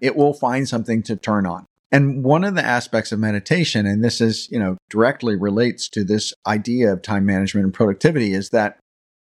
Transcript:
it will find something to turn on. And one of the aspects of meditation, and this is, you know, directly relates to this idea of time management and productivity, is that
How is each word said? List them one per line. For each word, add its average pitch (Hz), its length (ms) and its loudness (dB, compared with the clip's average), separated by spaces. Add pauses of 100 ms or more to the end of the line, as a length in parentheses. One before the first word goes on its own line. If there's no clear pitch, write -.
it 127 160 0
will 143 180 4
find 131 340 -2
something 113 360 -2
to 110 120 -4
turn 104 300 -2
on. 87 200 -8 (260)
And 139 320 2
one 151 180 4
of 196 120 -2
the 175 100 0
aspects 117 480 -2
of 107 60 -2
meditation, 107 680 0
and 104 160 0
this 117 180 0
is, 113 300 0
you 127 80 -4
know, 92 200 -2 (100)
directly 113 480 0
relates 104 540 -2
to 104 140 -4
this 104 280 -2 (140)
idea 107 440 0
of 92 120 -2
time 101 240 0
management 98 400 0
and 95 80 -2
productivity, 113 580 2
is 95 180 -4
that 107 280 0 (440)